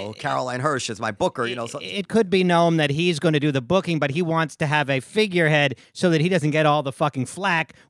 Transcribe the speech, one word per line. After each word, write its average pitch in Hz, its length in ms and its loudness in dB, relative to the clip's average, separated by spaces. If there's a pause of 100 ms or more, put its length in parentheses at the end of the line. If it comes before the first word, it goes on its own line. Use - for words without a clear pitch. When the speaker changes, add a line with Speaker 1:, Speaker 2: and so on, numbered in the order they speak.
Speaker 1:
know, 107 60 -12
Speaker 2:
it, - 80 -16
Speaker 1:
Caroline 131 400 -4
Hirsch 135 300 -2
as 104 100 -8
my 110 120 -2
booker," 127 340 -4
you 120 100 -6
know, 117 100 -8
Speaker 2:
it, 117 40 -10
Speaker 1:
so 147 120 -10
Speaker 2:
it 190 280 -8
could 214 200 0
be 185 140 2
known 170 340 4
that 147 120 2
he's 160 300 0
gonna 156 200 2
do 147 120 0
the 135 100 0
booking, 170 380 0
but 139 120 -2
he 165 120 -2
wants 165 340 -2
to 160 80 -4
have 147 240 0
a 135 100 0
figurehead 156 760 2 (180)
so 180 160 2
that 160 100 4
he 160 100 2
doesn't 151 220 0
get 156 140 2
all 151 180 4
the 131 80 -4
fucking 139 360 -2
flack 175 460 -2 (160)